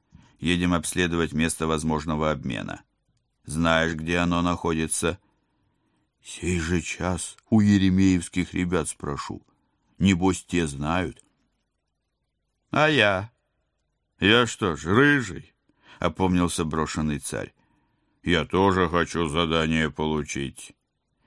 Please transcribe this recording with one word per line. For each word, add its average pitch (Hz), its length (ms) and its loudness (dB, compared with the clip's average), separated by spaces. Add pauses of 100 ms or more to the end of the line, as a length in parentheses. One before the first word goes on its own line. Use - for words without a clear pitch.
(380)
Едем 87 340 0
обследовать 85 600 0
место 80 340 -2
возможного 78 640 -2
обмена. 58 520 -6 (640)
Знаешь, 82 500 2
где 80 240 -2
оно 87 220 0
находится? 85 800 -2 (1040)
Сей 87 360 -4
же 82 220 0
час - 560 -6 (140)
у 113 100 6
еремеевских 95 920 4
ребят 87 340 -2
спрошу. - 540 -10 (560)
Небось, 92 460 2
те 87 220 0
знают. 76 560 -6 (1500)
А 151 180 2
я? 107 420 2 (880)
Я 113 280 4
что 92 300 -4
ж, 71 100 -10
рыжий? 117 640 0 (460)
Опомнился 90 680 0
брошенный 76 540 -4
царь. 53 340 -10 (680)
Я 85 240 0
тоже 90 420 2
хочу 85 400 -2
задание 80 640 0
получить 76 800 -6 (540)